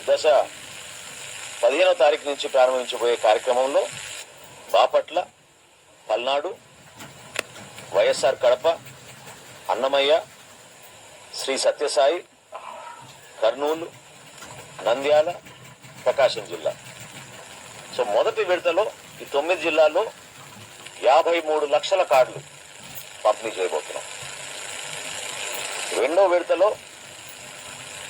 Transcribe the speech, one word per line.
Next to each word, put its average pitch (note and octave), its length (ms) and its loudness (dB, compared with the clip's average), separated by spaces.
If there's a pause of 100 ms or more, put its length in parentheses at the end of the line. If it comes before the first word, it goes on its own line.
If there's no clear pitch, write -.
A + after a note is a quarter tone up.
దశ C#3+ 180 2 (1400)
పదిహేనవ E3+ 400 4
తారీఖు D3 280 4
నుంచి C#3 180 -6
ప్రారంభించబోయే B2 680 2
కార్యక్రమంలో B2+ 680 2 (920)
బాపట్ల, C#3 460 2 (920)
పల్నాడు, C#3 400 0 (1400)
వైఎస్ఆర్ B2+ 480 2
కడప, B2 240 4 (1040)
అన్నమయ్య, C#3 400 2 (1300)
శ్రీ C3+ 200 -4
సత్యసాయి, C#3+ 640 2 (1200)
కర్నూలు, D3 460 0 (1000)
నంద్యాల, D3 440 2 (760)
ప్రకాశం B2 480 2
జిల్లా. D#2 200 -6 (1200)
So B2 100 -2
మొదటి G#3+ 400 0
విడతలో F3+ 400 0 (380)
ఈ - 20 -12
తొమ్మిది D#3 380 -2
జిల్లాల్లో D#3 400 4 (1000)
యాభై E3 380 4
మూడు D3+ 260 0
లక్షల D3 360 0
కార్డులు C#3 380 2 (840)
పంపిణీ A2 340 0
చేయబోతున్నాం. D#2+ 460 -4 (2000)
రెండో D#3 260 4
విడతలో F3 420 2 (1400)